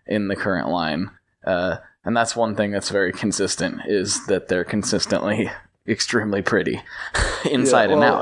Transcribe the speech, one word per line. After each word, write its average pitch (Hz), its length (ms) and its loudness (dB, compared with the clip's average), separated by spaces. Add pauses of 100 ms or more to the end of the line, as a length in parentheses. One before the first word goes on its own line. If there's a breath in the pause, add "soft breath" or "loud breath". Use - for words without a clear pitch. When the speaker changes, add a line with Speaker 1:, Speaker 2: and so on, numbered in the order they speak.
Speaker 1:
in 104 220 -2
the 98 80 -2
current 87 320 -2
line, 82 420 -2 (360)
uh, 90 300 0 (280 loud breath)
and 113 120 0
that's 117 180 0
one 110 220 0
thing 101 160 0
that's 98 180 -4
very 98 220 0
consistent, - 760 -2
is 95 400 -2
that 92 220 0
they're 90 160 0
consistently 104 840 0 (200 loud breath)
<laughs> - 180 -18
extremely 104 560 0
pretty 90 380 0 (340 loud breath)
<laughs> - 360 0
inside 127 360 4
Speaker 2:
Yeah, 95 60 2
Speaker 1:
and 98 80 4
Speaker 2:
well, 120 220 4